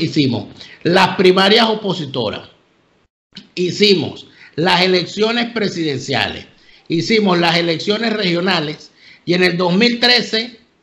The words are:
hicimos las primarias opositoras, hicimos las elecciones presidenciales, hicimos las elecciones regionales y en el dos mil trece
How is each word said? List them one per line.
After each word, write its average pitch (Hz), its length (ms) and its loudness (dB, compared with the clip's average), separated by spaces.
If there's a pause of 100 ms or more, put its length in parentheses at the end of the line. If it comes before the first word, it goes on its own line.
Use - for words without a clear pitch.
hicimos 120 440 0 (360)
las 180 320 2
primarias 196 540 4
opositoras, 135 800 -4 (1040)
hicimos 175 720 0 (300)
las 175 260 2
elecciones 208 680 0
presidenciales, 135 920 -4 (420)
hicimos 180 500 2
las 170 180 2
elecciones 202 560 -2
regionales 170 800 -2 (360)
y 170 80 0
en 180 100 2
el 175 120 2
dos 175 180 0
mil 240 260 2
trece 240 580 0 (240)